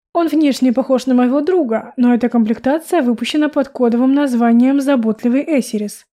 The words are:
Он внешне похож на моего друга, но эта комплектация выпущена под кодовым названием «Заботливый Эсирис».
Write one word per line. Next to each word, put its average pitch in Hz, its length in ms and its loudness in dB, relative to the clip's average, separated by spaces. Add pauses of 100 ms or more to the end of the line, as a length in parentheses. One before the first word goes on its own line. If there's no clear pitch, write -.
(140)
Он 339 140 0
внешне 277 460 0
похож 254 320 -2
на 262 80 0
моего 247 280 2
друга, 294 540 -2
но 247 180 2
эта 240 160 0
комплектация 254 720 -2
выпущена 247 480 -2
под 285 200 -2
кодовым 247 440 0
названием 254 680 2
«Заботливый 247 640 0
Эсирис». 214 580 -4 (120)